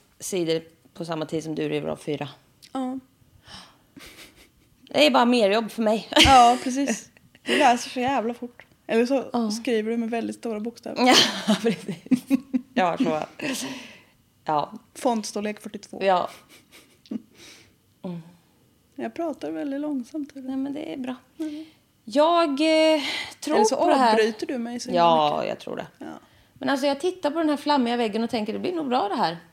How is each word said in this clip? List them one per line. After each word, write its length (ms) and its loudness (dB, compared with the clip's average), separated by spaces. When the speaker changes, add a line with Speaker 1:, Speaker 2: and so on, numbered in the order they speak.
Speaker 1:
sidor 440 -2
på 100 -12
samma 220 -6
tid 180 -6
som 100 -8
du 140 -4
river 200 -4
av 80 -4
fyra. 320 -8
Speaker 2:
Ja. 260 -6
Speaker 1:
Det 260 4
är 40 6
bara 140 6
mer 260 4
jobb 200 0
för 120 -6
mig. 280 0
<laughs> 60 -6
Speaker 2:
Ja, 480 8
precis. 460 -4
Du 160 0
läser 320 4
så 100 -6
jävla 340 -2
fort. 320 -16
Eller 200 2
så 260 0
Speaker 1:
Ja. 180 -2
Speaker 2:
skriver 400 -2
du 60 -4
med 140 -4
väldigt 260 -6
stora 240 -8
bokstäver. 460 -4
Speaker 1:
<laughs> 80 8
Ja, 160 2
precis. 640 -4
Ja, 240 0
så. 220 -2
Ja. 280 -2
Speaker 2:
Fontstorlek 680 -4
fyrtiotvå. 420 -16
Speaker 1:
Ja. 260 2
Mm. 180 -12
Speaker 2:
Jag 200 -10
pratar 360 -8
väldigt 300 -6
långsamt, 560 -8
eller? 120 -14
Speaker 1:
Nej, 80 -6
men 160 -4
det 200 -10
är 40 -10
bra. 180 -8
Speaker 2:
Mm. 260 -10
Speaker 1:
Jag, 460 4
eh, 520 4
tror 160 -2
Speaker 2:
Eller 80 6
så 120 2
Speaker 1:
på 120 2
det 60 6
här. 180 6
Speaker 2:
avbryter 340 2
du 120 -6
mig 220 -8
så 80 -10
himla 140 2
Speaker 1:
Ja, 340 6
Speaker 2:
mycket. 120 -2
Speaker 1:
jag 120 -6
tror 160 -10
det. 100 -8
Speaker 2:
Ja. 80 -16
Speaker 1:
Men 140 -6
alltså, 180 0
jag 140 0
tittar 300 -2
på 80 -4
den 100 2
här 80 2
flammiga 400 2
väggen 280 -2
och 60 -4
tänker, 220 -2
det 60 -6
blir 160 -4
nog 140 -4
bra 200 0
det 60 -4
här. 220 -2